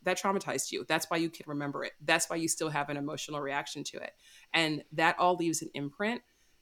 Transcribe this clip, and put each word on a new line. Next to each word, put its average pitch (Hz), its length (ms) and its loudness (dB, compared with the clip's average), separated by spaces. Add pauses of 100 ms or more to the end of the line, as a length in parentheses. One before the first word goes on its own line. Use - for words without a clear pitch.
that 180 140 2
traumatized 196 540 0
you. - 160 -4
That's 160 220 2
why 175 80 0
you 165 120 2
can - 180 -14
remember 143 360 -4
it. 110 180 -6
That's 165 280 4
why 170 80 -2
you 165 100 0
still 160 220 0
have 147 200 -2
an 147 80 -2
emotional 147 440 -6
reaction 143 440 -4
to - 120 -10
it. - 160 -10 (400)
And 156 300 2 (100)
that 165 260 4
all 180 160 6
leaves 165 260 0
an - 120 -10
imprint. 143 480 -4 (400)